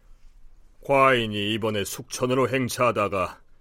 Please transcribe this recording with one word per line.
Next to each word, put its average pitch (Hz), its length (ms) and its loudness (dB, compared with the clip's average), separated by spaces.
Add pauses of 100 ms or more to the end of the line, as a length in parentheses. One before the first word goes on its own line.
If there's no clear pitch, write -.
(840)
과인이 117 680 2
이번에 107 320 -2
숙천으로 127 640 -2
행차하다가 107 880 -2 (220)